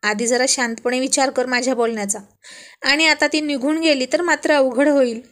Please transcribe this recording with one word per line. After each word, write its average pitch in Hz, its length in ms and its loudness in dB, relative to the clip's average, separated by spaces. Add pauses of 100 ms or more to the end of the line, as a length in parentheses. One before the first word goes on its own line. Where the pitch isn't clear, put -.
आधी 214 240 -2
जरा 247 220 0
शांतपणे 247 520 -2
विचार 269 300 0
कर 254 160 -2
माझ्या 254 280 -2
बोलण्याचा." 220 440 -2 (640)
आणि 302 240 2
आता 302 200 2
ती 302 140 0
निघून 294 380 -2
गेली 294 340 2
तर 311 100 0
मात्र 320 320 0
अवघड 269 340 2
होईल 254 320 2 (120)